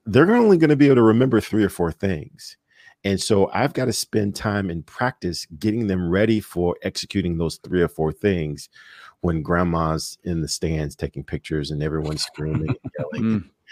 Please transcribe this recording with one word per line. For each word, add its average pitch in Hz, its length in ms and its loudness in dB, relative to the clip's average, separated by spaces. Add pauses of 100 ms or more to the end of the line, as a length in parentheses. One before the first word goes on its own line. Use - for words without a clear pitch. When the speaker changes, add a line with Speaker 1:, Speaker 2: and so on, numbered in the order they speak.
Speaker 1:
they're 143 300 6
only 220 220 6
gonna 156 180 4
be 139 120 6
able 139 80 6
to 120 80 6
remember 113 360 6
three 107 240 0
or 95 60 2
four 85 240 -2
things. - 640 -8 (480)
And 98 160 0
so 98 320 2
I've 123 200 -2
gotta 127 200 -2
spend 104 420 -4
time 101 340 -4
in 85 140 -8
practice - 600 -6 (120)
getting 107 300 -2
them 92 220 0
ready 107 320 2
for 87 400 -2
executing 90 560 -6
those 82 200 -4
three 87 240 -2
or 82 60 2
four 78 240 -4
things 80 560 -4 (540)
when 82 200 -2
grandma's 82 840 -2
in 85 160 -4
the 76 80 -4
stands 78 460 -4
taking 69 280 -8
pictures 76 480 -6
and 76 100 -6
everyone's 76 420 -4
screaming 78 460 -6
and - 240 -8
Speaker 2:
<laughs> - 60 -10
Speaker 1:
yelling. - 240 -8
Speaker 2:
Mm. 110 260 -2 (220)